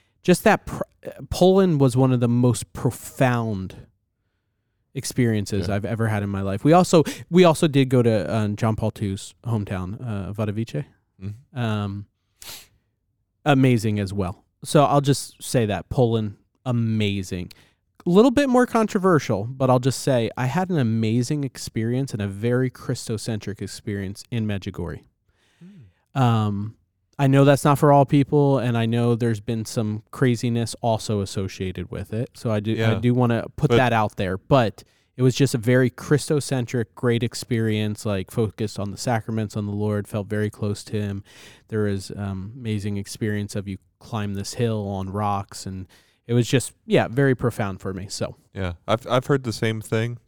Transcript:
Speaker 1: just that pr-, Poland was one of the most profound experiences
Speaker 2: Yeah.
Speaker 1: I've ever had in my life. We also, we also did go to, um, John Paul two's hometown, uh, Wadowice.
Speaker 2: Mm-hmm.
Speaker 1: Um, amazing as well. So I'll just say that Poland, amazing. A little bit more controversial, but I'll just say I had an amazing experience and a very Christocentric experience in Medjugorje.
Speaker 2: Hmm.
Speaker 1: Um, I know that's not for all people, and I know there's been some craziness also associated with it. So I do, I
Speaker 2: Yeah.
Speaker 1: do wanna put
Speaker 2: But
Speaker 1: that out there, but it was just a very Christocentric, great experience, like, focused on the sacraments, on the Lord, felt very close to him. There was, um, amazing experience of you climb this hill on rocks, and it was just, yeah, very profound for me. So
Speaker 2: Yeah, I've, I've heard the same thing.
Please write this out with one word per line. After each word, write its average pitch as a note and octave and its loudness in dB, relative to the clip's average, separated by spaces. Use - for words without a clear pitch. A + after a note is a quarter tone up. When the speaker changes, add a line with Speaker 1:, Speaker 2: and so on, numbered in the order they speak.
Speaker 1:
just - 2
that G3+ 4
pr-, - -8
Poland F#3 4
was B2+ 4
one C3 4
of A#2+ 2
the A#2+ 2
most A#2+ 2
profound A2+ -2
experiences G#2+ 0
Speaker 2:
Yeah. G2+ 0
Speaker 1:
I've G2+ -4
ever A2 -2
had G#2 -2
in G2 -4
my G2 -4
life. G2 -4
We D3 6
also, E3+ 6
we F3+ 6
also E3 4
did C3+ 2
go B2+ 4
to, G#2+ 2
um, G#2 -2
John A2 0
Paul - -2
two's G2 -6
hometown, G#2 -4
uh, G2+ -8
Wadowice. A2 -4
Speaker 2:
Mm-hmm. G#2 -12
Speaker 1:
Um, G#2 -4
amazing B2 4
as F#2+ -4
well. G2 -6
So C#3+ 4
I'll C#3+ 4
just - -2
say A#2+ 0
that F#2+ -4
Poland, A2+ 0
amazing. G#2+ -2
A F3+ -2
little A3 6
bit C#4+ 2
more B3 4
controversial, F3+ 2
but C3 -2
I'll B2+ 6
just B2+ -2
say A#2+ 0
I B2 -2
had F3 -2
an F3 0
amazing A#2 0
experience B2 -4
and G#2 -4
a G2+ -2
very A#2+ 0
Christocentric G#2+ -6
experience G2 -8
in A2+ -2
Medjugorje. F#2 -6
Speaker 2:
Hmm. E3 -8
Speaker 1:
Um, G#2+ 0
I C#3 4
know C#3 6
that's C#3 6
not C#3+ 4
for D3 6
all C#3+ 8
people, C#3+ 2
and A#2 0
I A2+ 2
know A#2+ 2
there's A2+ 0
been A2+ -4
some G#2+ -4
craziness A#2 0
also A2 -2
associated F#2 -6
with F#2 -10
it. A2 -6
So - -6
I G#2+ 0
do, G#2+ -2
I - -4
Speaker 2:
Yeah. A2+ 2
Speaker 1:
do B2 2
wanna A#2 2
put D3 0
Speaker 2:
But A#2+ 4
Speaker 1:
that B2 4
out G#2+ 0
there, F#2+ -2
but A#2+ 0
it B2+ -4
was B2+ 4
just C3+ 2
a B2 0
very B2 4
Christocentric, C3 -2
great A#2 0
experience, A2 -2
like, G2 -4
focused G#2+ -4
on G2+ -6
the F#2+ -10
sacraments, A2 -4
on G#2 -4
the G2+ -6
Lord, G#2 -4
felt G#2 -6
very G#2 -2
close G#2 -6
to G#2+ -6
him. G2+ -6
There G#2+ -2
was, G2 -4
um, G2 -8
amazing G#2+ -4
experience G#2 -4
of G2 -8
you F#2+ -8
climb G#2 -6
this G2 -8
hill A2 -2
on F#2+ -6
rocks, G2+ -4
and F#2+ -10
it A#2+ -4
was A#2+ 4
just, - 0
yeah, D3+ 4
very C3 2
profound G#2+ -4
for G2 -8
me. F#2+ -10
So - -8
Speaker 2:
Yeah, F#2 -4
I've, A2 0
I've C3 0
heard C3+ 2
the A2+ -4
same A2 -2
thing. A#2 -4